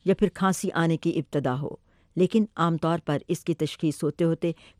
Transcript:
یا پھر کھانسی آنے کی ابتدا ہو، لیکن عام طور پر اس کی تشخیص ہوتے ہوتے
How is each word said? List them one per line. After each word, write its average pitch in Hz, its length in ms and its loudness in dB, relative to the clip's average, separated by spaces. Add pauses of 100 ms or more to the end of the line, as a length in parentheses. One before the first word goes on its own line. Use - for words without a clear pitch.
یا 190 100 2
پھر 208 200 2
کھانسی 190 400 0
آنے 165 220 2
کی 165 140 -2
ابتدا 139 500 -2
ہو، 147 80 -6 (480)
لیکن 196 280 4 (120)
عام 165 200 2
طور 165 220 0
پر 147 200 -2 (100)
اس 170 160 -4
کی 165 100 -2
تشخیص 156 500 -2
ہوتے 147 200 0
ہوتے 165 280 0 (280)